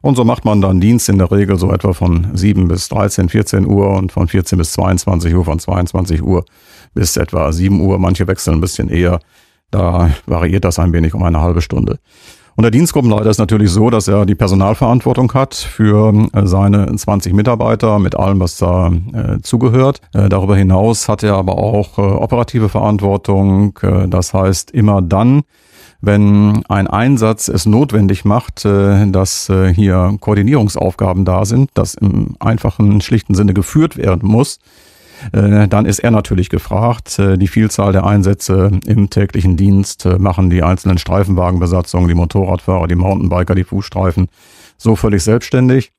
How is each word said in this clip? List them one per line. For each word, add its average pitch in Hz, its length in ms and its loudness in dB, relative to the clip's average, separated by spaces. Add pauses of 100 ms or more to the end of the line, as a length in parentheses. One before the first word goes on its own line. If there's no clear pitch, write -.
Und 143 120 2
so 123 100 2
macht 117 220 0
man 107 160 2
dann 95 180 2
Dienst 113 300 2
in 101 80 2
der 92 140 2
Regel 98 260 0
so 90 160 0
etwa 95 200 0
von 87 420 0
sieben 95 320 2
bis 85 220 -4
dreizehn, 101 380 -2
vierzehn 98 380 0
Uhr 98 240 0
und 95 220 -2
von - 160 -2
vierzehn 92 320 -2
bis 82 140 -4
zweiundzwanzig 90 600 -2
Uhr, 87 120 0
von 80 120 -4
zweiundzwanzig 90 640 -4
Uhr 87 240 -2 (480)
bis - 240 -2
etwa 78 340 -2
sieben 92 300 0
Uhr. 95 160 0
Manche 90 300 0
wechseln 92 300 -2
ein 80 40 0
bisschen - 280 -4
eher. 87 300 0 (520)
Da 87 400 0 (160)
variiert 85 360 -2
das 87 140 0
ein 85 160 0
wenig 80 220 0
um - 80 -4
eine 82 180 0
halbe 85 220 0
Stunde. - 340 -4 (580)
Und 110 80 2
der 113 80 4
Dienstgruppenleiter 117 580 2
ist 107 80 0
natürlich 107 320 2
so, 104 220 2
dass 110 160 0
er 101 180 2
die 98 80 0
Personalverantwortung 117 1000 0
hat 135 180 -2
für, 107 580 2 (220)
äh, 101 140 0
seine 98 480 2
zwanzig 101 380 -2
Mitarbeiter 110 680 0
mit 90 160 0
allem, 98 240 0
was 90 180 -2
da, 87 340 0 (220)
äh, 107 300 -4
zugehört. 127 580 0 (140)
Äh, 101 120 2
darüber 98 280 0
hinaus 95 520 2
hat 107 140 -2
er 104 140 0
aber 92 240 -2
auch, 101 400 -2
äh, - 20 0
operative 110 680 -2
Verantwortung. 98 1160 0
Äh, 95 240 0
das 92 260 -2
heißt, 95 380 -2
immer 104 320 2
dann, 113 400 2 (580)
wenn 104 680 2
ein 98 200 -2
Einsatz 110 600 0
es - 200 -2
notwendig 107 580 0
macht, - 400 -2
äh, 101 400 2
dass, 95 440 -2
äh, 95 220 2
hier 92 480 2
Koordinierungsaufgaben 101 1040 0
da 92 200 0
sind, 123 300 0
dass - 180 -2
im - 460 -2
einfachen, 104 600 0
schlichten 104 340 0
Sinne 98 180 2
geführt 147 440 0
werden 92 300 -2
muss, 113 300 0 (720)
äh, 104 360 2
dann 107 200 0
ist 98 100 -2
er 120 140 0
natürlich 98 400 0
gefragt. 110 640 -4
Äh, 98 220 2
die 95 80 2
Vielzahl 101 440 0
der 95 140 0
Einsätze 98 640 2 (160)
im 107 240 2
täglichen 92 480 0
Dienst, 98 480 0
äh, 92 140 2
machen 92 320 2
die 87 100 2
einzelnen 90 380 0
Streifenwagenbesatzungen, 90 1080 0
die 85 60 2
Motorradfahrer, 90 720 -2
die 85 80 -2
Mountainbiker, 90 600 0
die 95 80 0
Fußstreifen 95 640 -2 (500)
so 113 180 0
völlig - 280 0
selbstständig. 127 760 0